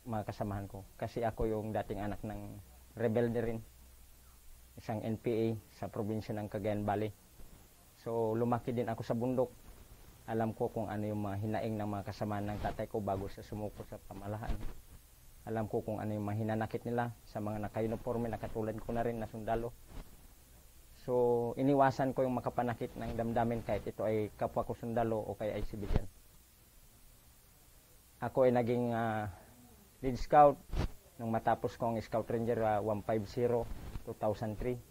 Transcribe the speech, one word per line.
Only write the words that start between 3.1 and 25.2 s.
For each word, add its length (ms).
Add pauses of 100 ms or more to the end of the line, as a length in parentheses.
rin. 180 (1160)
Isang 240
N 160
P 160
A 140 (340)
sa 80
probinsya 480
ng 160
Cagayan 320
Valley. 240 (960)
So, 320
lumaki 400
din 160
ako 80
sa 160
bundok. 320 (800)
Alam 240
ko 160
kung 240
ano 160
yung 160
mga 160
hinaing 400
ng 80
mga 200
kasamahan 440
ng 80
tatay 280
ko 120
bago 320
siya 120
sumuko 440
sa 80 (120)
pamahalaan. 480 (880)
Alam 240
ko 160
kung 160
ano 160
yung 80
mga 160
hinanakit 480
nila 240 (160)
sa 120
mga 280
naka-uniforme 640
na 80
katulad 400
ko 160
na 80
rin 160
na 80
sundalo. 440 (1300)
So, 560
iniwasan 560
ko 80
yung 160
makapanakit 560
ng 160
damdamin 480
kahit 240
ito 240
ay 320
kapwa 240
ko 80
sundalo 480